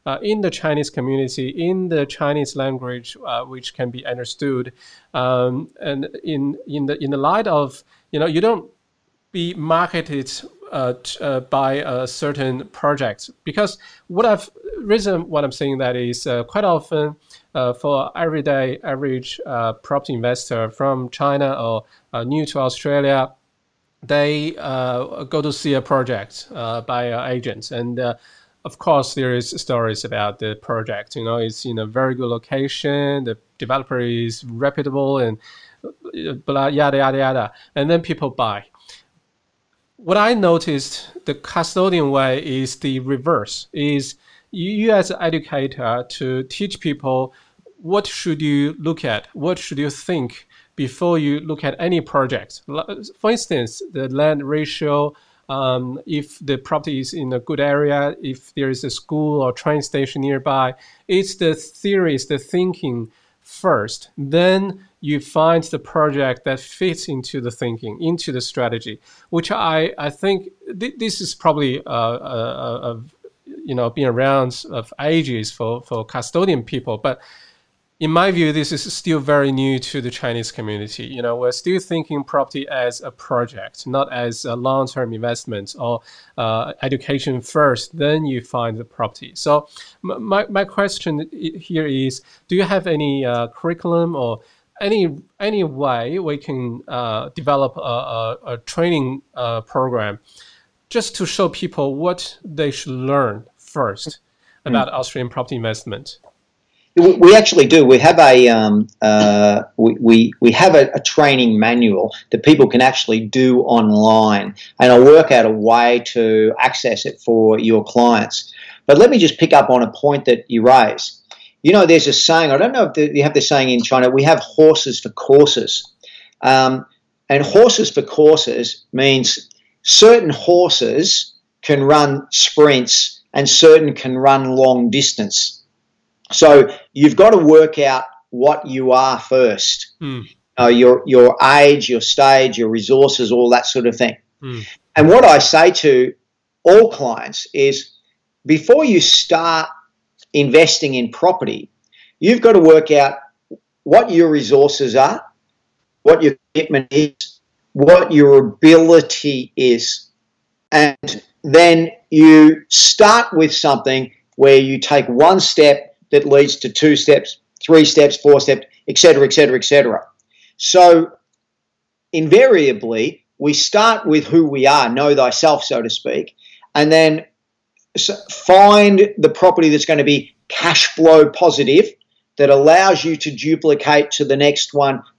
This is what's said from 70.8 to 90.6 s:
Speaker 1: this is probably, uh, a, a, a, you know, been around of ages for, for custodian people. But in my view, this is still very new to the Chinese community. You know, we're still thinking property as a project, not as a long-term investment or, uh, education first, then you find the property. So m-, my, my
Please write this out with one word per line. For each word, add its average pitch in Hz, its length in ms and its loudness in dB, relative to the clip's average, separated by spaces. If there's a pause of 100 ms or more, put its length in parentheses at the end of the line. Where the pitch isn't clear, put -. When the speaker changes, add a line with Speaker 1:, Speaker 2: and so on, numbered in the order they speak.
Speaker 1:
this 226 220 -8
is 180 140 -12
probably, 147 520 -4
uh, 143 60 -14
a, - 20 -8
a, 120 1000 -8
a, 117 100 -18 (640)
you 135 100 -10
know, 120 140 -4
been 135 180 -6
around 127 640 -4
of 117 300 -14
ages 139 520 -4
for, 120 300 -10
for 113 220 -10
custodian 143 600 -6
people. 120 340 -10
But 131 220 -6 (800)
in 156 120 -6
my 175 200 0
view, 170 220 -2
this 151 200 -6
is 156 200 -10
still 160 280 -6
very 139 300 -2
new 135 280 -4
to 127 240 -10
the 120 80 -10
Chinese 117 420 -10
community. 107 540 -12
You 127 160 -12
know, 120 140 -6
we're 123 160 -4
still 180 280 -6
thinking 160 440 -10
property 139 440 -8
as 123 320 -6
a 131 100 -18
project, - 760 -10
not 135 260 -6
as 120 320 -10
a 120 100 -10
long-term 127 600 -6
investment 110 640 -10
or, 117 220 -8 (360)
uh, 117 460 -6
education 135 580 -6
first, 143 560 -6
then 156 300 -4
you 127 160 -6
find 117 340 -8
the 117 80 -16
property. 120 500 -12
So 147 340 -4 (360)
m-, 190 180 -10
my, 208 260 -4
my 196 160 -4